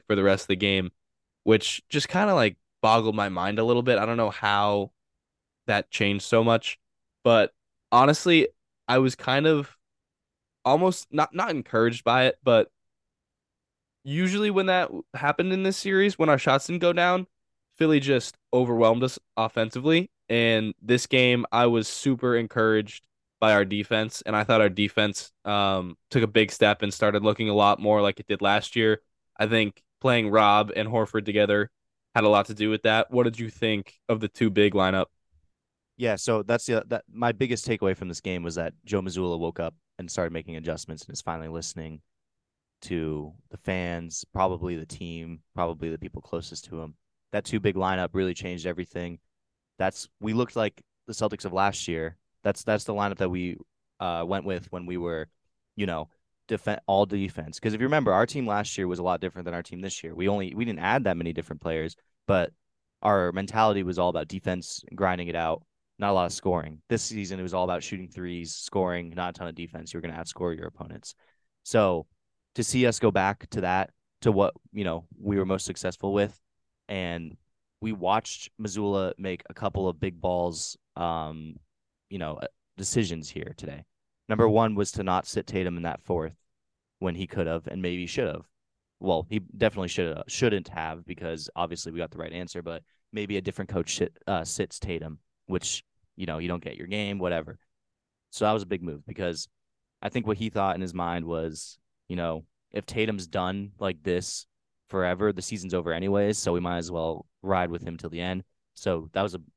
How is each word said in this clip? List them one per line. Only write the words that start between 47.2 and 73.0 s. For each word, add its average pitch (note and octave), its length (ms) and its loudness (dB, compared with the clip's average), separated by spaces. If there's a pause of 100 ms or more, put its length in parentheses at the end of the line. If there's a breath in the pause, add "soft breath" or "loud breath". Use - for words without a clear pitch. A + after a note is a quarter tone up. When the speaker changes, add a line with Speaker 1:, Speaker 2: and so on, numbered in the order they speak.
Speaker 2:
That G#2 120 -4
two G#2+ 160 -2
big G2 160 2
lineup F#2 360 0
really F#2 220 0
changed F2 320 -8
everything. F2 520 -8 (600)
That's, - 300 -4 (120)
we G#2+ 120 -4
looked A#2+ 240 -2
like G#2+ 240 -2 (260)
the A2+ 60 -12
Celtics G#2+ 320 -4
of F#2 80 -6
last F#2+ 360 0
year. E2 280 -4 (260)
That's, - 220 -2
that's G#2+ 200 0
the G#2+ 100 -4
lineup G2+ 240 -2
that F#2 120 0
we, F2+ 260 -4 (440)
uh, E2+ 260 -4
went F#2 180 -4
with F2+ 280 -6
when F2+ 140 -10
we F2+ 100 -6
were, E2 320 -6 (480)
you G2+ 100 -4
know, D#2+ 220 -6 (400)
defen-, G#2+ 380 -4
all G2 200 4
defense. F#2 540 -6
'Cause A2 120 -2
if G#2+ 80 -4
you B2+ 60 2
remember, C#3 260 2
our G#2+ 140 6
team C3 220 -6
last G#2 280 -4
year F#2 120 -2
was F2 100 -4
a F2+ 60 -6
lot F2 160 0
different F2+ 240 -8
than F2 100 -8
our F2 80 -8
team F2+ 180 -14
this F#2+ 220 -10
year. E2 120 -12
We F2+ 140 0
only, G2+ 260 -2
we A2+ 100 -4
didn't G2+ 160 -6
add A2 240 0
that F#2 120 2
many E2+ 160 -4
different D#2 300 -8
players, D#2+ 320 -4 (320)
but F#2 260 2 (500)
our F#2+ 280 2
mentality G2 540 0
was F2 140 -4
all F2+ 100 2
about E2 180 -2
defense F2+ 640 -6
and F#2 100 -16
grinding F2+ 300 0
it E2+ 80 -4
out. D#2+ 260 -2 (360)
Not G2+ 120 -2
a G2 40 2
lot F2+ 120 2
of F2 60 -6
scoring. D#2 560 -4
This A2+ 140 -2
season, G2 360 -8
it F#2 60 -6
was F2+ 100 -6
all F#2 80 -2
about F2+ 220 -4
shooting F#2 240 -12
threes, F2 460 -10
scoring, F2 560 -4
not F2 200 -6
a - 80 -16
ton F2+ 80 -10
of E2 80 -12
defense. E2+ 400 -14
You F2 40 -8
were E2 40 -10
gonna E2 180 -10
outscore E2+ 360 -6
your E2 100 -12
opponents. - 480 -16 (480)
So F#2+ 440 2 (500)
to A#2 80 -2
see B2+ 220 2
us A#2 120 2
go G#2+ 140 4